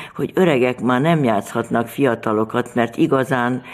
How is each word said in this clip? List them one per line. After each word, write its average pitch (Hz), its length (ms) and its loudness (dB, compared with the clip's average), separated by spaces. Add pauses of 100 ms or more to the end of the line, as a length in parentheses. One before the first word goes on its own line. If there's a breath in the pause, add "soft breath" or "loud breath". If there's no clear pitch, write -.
(160 loud breath)
hogy - 180 -6
öregek 131 480 2
már 123 200 2
nem 156 220 2
játszhatnak 117 640 0
fiatalokat, 117 880 0
mert 117 220 -2
igazán, 127 640 0 (120 loud breath)